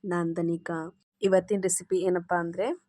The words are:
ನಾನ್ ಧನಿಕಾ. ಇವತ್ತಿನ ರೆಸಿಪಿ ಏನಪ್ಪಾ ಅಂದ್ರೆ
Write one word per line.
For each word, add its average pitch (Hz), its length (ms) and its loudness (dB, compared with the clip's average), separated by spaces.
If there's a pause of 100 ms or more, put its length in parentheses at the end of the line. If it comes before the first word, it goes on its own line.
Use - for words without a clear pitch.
ನಾನ್ 175 300 0
ಧನಿಕಾ. 170 420 -2 (460)
ಇವತ್ತಿನ 190 420 4
ರೆಸಿಪಿ 185 320 0 (100)
ಏನಪ್ಪಾ 180 300 0
ಅಂದ್ರೆ 175 300 -2 (220)